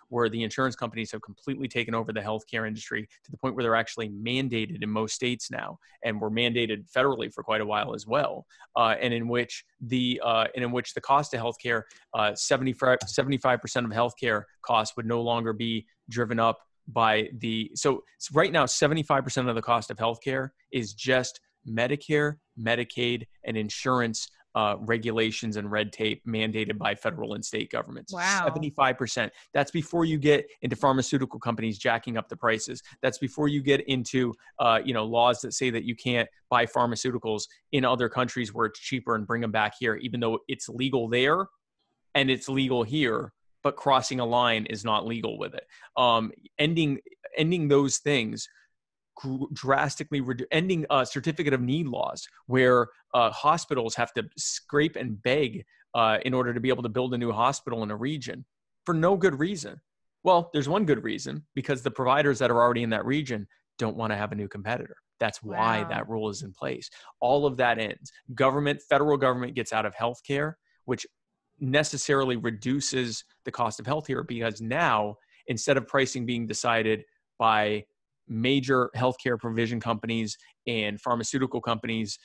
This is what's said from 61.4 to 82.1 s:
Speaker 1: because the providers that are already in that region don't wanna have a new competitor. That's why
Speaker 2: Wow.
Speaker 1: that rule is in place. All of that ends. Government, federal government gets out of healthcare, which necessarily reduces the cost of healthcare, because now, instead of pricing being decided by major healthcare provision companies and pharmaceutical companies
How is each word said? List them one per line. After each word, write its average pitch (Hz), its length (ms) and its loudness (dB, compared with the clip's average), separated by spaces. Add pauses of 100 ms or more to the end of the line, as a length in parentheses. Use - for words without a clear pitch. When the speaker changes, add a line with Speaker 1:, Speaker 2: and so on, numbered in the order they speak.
Speaker 1:
because 131 280 -2
the 135 80 0
providers 135 500 4
that 123 100 4
are 120 100 6
already 120 220 6
in 113 80 0
that 104 140 0
region 123 420 -2 (320)
don't 110 180 -2
wanna 107 200 -2
have 104 160 -4
a 104 40 -6
new 101 120 -4
competitor. 107 480 -8 (220)
That's 113 240 -2
why 110 400 0
Speaker 2:
Wow. 101 80 -6
Speaker 1:
that 107 180 -4
rule 110 200 -4
is 98 140 -8
in 98 100 -12
place. - 360 -8 (320)
All 143 260 4
of 131 120 -2
that 120 200 4
ends. 110 320 -6 (240)
Government, 143 480 2
federal 143 340 4
government 127 380 0
gets 117 180 -4
out 110 140 0
of 98 80 -6
healthcare, 139 600 -4 (320)
which 123 200 -4 (520)
necessarily 139 800 0
reduces 120 880 -4 (200)
the 123 60 -10
cost 117 300 -4
of 113 60 -10
healthcare, 135 400 -4
because 113 360 -4
now, 113 540 0 (320)
instead 131 280 2
of 123 100 -4
pricing 131 380 0
being 117 220 -4
decided 110 580 0 (340)
by 107 460 2 (440)
major 127 680 2
healthcare 123 420 0
provision 117 420 -2
companies 113 580 -2 (280)
and 107 340 -2
pharmaceutical 123 600 -2
companies 113 640 -4